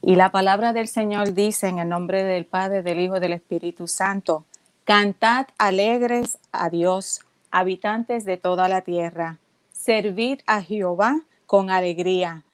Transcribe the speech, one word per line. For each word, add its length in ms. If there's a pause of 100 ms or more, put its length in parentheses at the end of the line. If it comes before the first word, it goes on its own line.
Y 140
la 140
palabra 440
del 160
Señor 440
dice, 360
en 100
el 100
nombre 340
del 220
Padre, 380
del 160
Hijo 180
y 40
del 120
Espíritu 540
Santo: 580 (380)
"Cantad 640 (100)
alegres 800 (140)
a 180
Dios, 520 (280)
habitantes 760
de 120
toda 300
la 140
tierra. 580 (320)
Servid 760
a 140
Jehová 600 (240)
con 260
alegría. 720 (100)